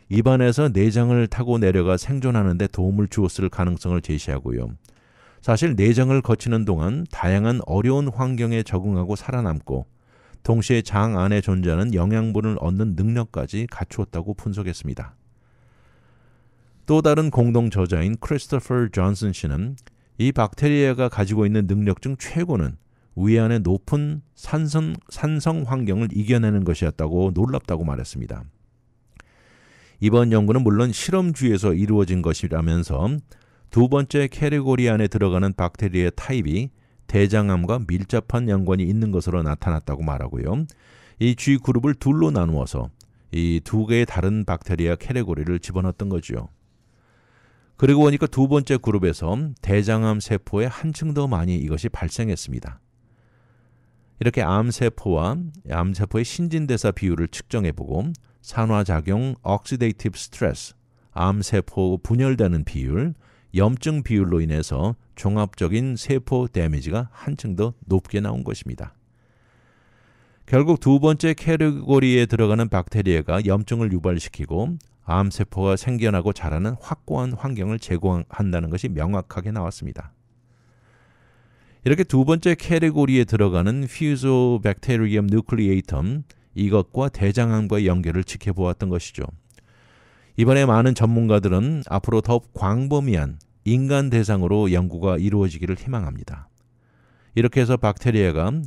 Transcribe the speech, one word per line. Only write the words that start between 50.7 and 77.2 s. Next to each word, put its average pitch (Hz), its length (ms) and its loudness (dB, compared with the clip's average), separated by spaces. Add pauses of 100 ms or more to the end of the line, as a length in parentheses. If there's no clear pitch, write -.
더 143 140 -2
많이 90 280 0
이것이 76 340 -4
발생했습니다. 80 880 -6 (1400)
이렇게 120 200 0
암세포와 104 960 0 (320)
암세포의 95 540 -2
신진대사 147 680 -2
비율을 85 360 0
측정해보고 95 840 -4 (280)
산화작용, 104 1000 -2
억시데이티브 110 760 -4
스트레스, - 560 -6 (380)
암세포 95 920 -2
분열되는 117 600 0
비율, 131 500 -4 (400)
염증 127 500 0
비율로 92 380 2
인해서 78 540 -2 (200)
종합적인 107 800 -2
세포 127 520 -2
데미지가 117 640 -2
한층 117 440 -8
더 110 180 -2 (120)
높게 95 340 -2
나온 107 240 -4
것입니다. - 500 -10 (1500)
결국 147 340 4
두 135 200 6
번째 156 340 4
캐리고리에 139 920 2
들어가는 113 420 2
박테리아가 92 760 0
염증을 104 460 0
유발시키고 90 840 -4 (280)
암세포가 95 720 0
생겨나고 104 560 0
자라는 87 480 -4
확고한 131 520 -6